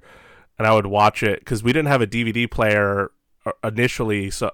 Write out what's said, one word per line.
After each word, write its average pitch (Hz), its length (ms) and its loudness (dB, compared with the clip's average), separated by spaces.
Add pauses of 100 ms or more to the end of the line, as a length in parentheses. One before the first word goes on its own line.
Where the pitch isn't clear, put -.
(580)
and 110 80 0
I 110 80 6
would 104 120 2
watch 104 360 2
it, 107 240 -2
'cause 110 160 -4
we 120 100 2
didn't 151 160 0
have 135 140 2
a 110 40 2
D 113 160 -4
V 113 100 -2
D 120 140 0
player, 104 680 0 (340)
uh, - 60 -4 (120)
initially, 107 640 -2
so, - 260 -4